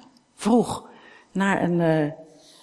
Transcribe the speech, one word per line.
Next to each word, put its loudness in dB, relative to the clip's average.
Vroeg. 0
Na 0
een, 0
eh, 0